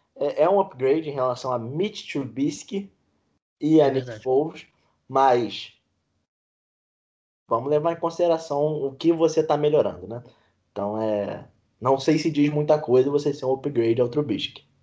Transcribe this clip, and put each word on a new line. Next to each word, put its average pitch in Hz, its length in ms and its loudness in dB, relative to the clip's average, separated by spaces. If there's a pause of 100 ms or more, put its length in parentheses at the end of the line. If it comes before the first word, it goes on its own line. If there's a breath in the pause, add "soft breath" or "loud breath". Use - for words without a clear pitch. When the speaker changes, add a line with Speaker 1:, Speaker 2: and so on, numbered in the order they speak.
(160)
Speaker 1:
é, 139 280 0
é 175 60 4
um 196 100 4
upgrade 143 500 0
em 139 40 -10
relação 127 380 -2
a 120 80 -2
Mitch 156 520 -6
Trubisky 143 800 -6 (720)
e 156 180 6
a 147 60 8
Speaker 2:
É 135 60 4
Speaker 1:
Nick 131 140 -2
Speaker 2:
verdade. 113 180 -14
Speaker 1:
Foles, 139 420 0 (420)
mas 127 640 0 (1700)
vamos 120 220 -2
levar 151 240 2
em 165 60 -8
consideração 156 840 -2
o 135 80 -6
que 165 200 2
você 160 300 2
tá 151 120 2
melhorando, 147 520 2
né? 117 160 -12 (480 soft breath)
Então, 104 300 -4
é... 101 440 -4 (340)
não 135 200 2
sei - 200 2
se 165 100 -2
diz 147 200 2
muita 151 280 2
coisa 131 320 2
você 143 240 0
ser 131 120 -8
um 131 80 0
upgrade 120 480 0
ao 120 80 2
Trubisky. 139 540 -4 (200)